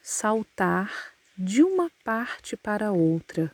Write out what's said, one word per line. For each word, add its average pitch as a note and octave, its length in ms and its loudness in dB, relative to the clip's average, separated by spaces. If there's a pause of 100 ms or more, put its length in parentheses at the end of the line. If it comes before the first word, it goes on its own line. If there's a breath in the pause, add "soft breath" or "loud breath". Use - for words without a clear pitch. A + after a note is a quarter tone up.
saltar G3+ 1120 -2 (240)
de F#3+ 240 2
uma F4+ 300 4 (120)
parte - 540 -6
para G#3 340 -2
outra. E3 640 2